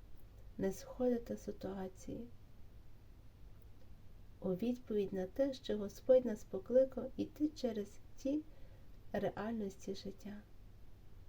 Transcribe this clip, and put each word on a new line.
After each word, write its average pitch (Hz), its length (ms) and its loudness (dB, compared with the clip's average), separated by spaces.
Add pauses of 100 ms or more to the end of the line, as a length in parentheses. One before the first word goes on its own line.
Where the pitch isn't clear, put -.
(580)
несходи 233 580 2
та 220 200 -2
ситуації. 196 920 -6 (2000)
У 190 100 0
відповідь 208 640 2
на 185 120 0
те, 269 280 4
що 208 240 0
Господь 247 480 8
нас 214 180 0
покликав 254 760 4
іти 302 380 2
через 214 320 0 (280)
ті 294 280 2 (680)
реальності 202 840 0
життя. 202 460 -6 (880)